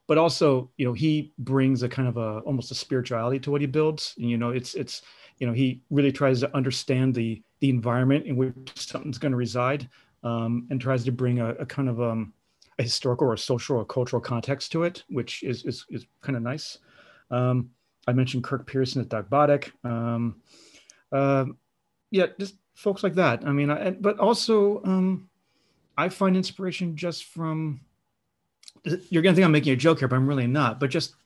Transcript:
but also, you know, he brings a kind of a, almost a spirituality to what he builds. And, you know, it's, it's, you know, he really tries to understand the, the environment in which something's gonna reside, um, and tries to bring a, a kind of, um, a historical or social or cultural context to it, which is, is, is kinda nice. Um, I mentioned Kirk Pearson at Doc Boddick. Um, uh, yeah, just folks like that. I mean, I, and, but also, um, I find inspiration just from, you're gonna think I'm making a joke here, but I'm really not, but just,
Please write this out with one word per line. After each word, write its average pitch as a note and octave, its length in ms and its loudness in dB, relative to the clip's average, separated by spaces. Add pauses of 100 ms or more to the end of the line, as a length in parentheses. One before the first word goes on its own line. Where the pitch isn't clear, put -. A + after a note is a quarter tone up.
but D#3 100 4
also, D3 580 4
you C3+ 100 0
know, B2 60 0
he D3+ 460 0
brings C3 440 2
a B2 60 -2
kind C3 180 -2
of A#2+ 100 -2
a, A2 240 -4
almost B2+ 300 -4
a B2+ 60 -10
spirituality B2 640 -2
to C#3 100 -6
what C#3+ 100 0
he C#3+ 60 0
builds. D#3 520 -2
And, A#2+ 120 -2
you A#2+ 80 0
know, A#2+ 120 -2
it's, B2+ 240 -6
it's, - 280 -8 (360)
you B2+ 100 -2
know, A#2 40 0
he B2+ 280 0 (100)
really C#3 220 4
tries C3+ 280 2
to C3+ 160 -2
understand C3 560 0
the, A2+ 300 -4 (160)
the C#3 120 2
environment B2+ 560 2
in C#3+ 100 -4
which C3 180 0 (220)
something's - 420 -10
gonna C#3 180 -2
reside, B2 520 -2 (340)
um, A#2 480 -2
and C3 100 -2
tries B2+ 240 0
to C3 80 0
bring B2 280 0
a, A2+ 140 -2
a - 120 -8
kind C3+ 220 -4
of, A#2 120 -2
um, A2+ 320 -2 (460)
a A#2 60 -2
historical A#2+ 420 0
or A2+ 100 0
social B2 420 -2
or G#2+ 60 -2
cultural B2 380 -2
context C3 480 -4
to E3 140 -2
it, F3+ 240 -6
which - 340 -6
is, B2+ 220 -6
is, - 240 -8
is - 180 -12 (180)
kinda C3+ 140 -4
nice. B2 400 -8 (540)
Um, B2 380 2 (360)
I B2+ 60 2
mentioned B2+ 320 0
Kirk C3+ 200 -4
Pearson C3 380 -2
at G2+ 60 -8
Doc G#2 200 -6
Boddick. C#3+ 440 4 (120)
Um, A#2 520 -2 (760)
uh, C#3 360 2 (680)
yeah, F#3 140 4 (120)
just G3 160 -8 (200)
folks G3 280 -4
like F#3 120 0
that. D#3 300 2
I D3+ 60 0
mean, C#3+ 200 2
I, D3 160 0
and, F#3 140 -2
but G#3 200 0
also, G#3 640 2
um, F#3 440 0 (680)
I E3 120 0
find F#3 260 2
inspiration F#3 600 -4
just E3 280 -6
from, D#3 560 -4 (1300)
you're E3 120 4
gonna F#3 120 6
think F#3 100 8
I'm D#3+ 80 8
making D3 200 4
a C3 40 4
joke D3+ 220 4
here, C3+ 80 2
but B2+ 100 0
I'm C3 120 4
really C3+ 180 0
not, B2 320 2
but C#3 120 0
just, D#3+ 240 -4 (120)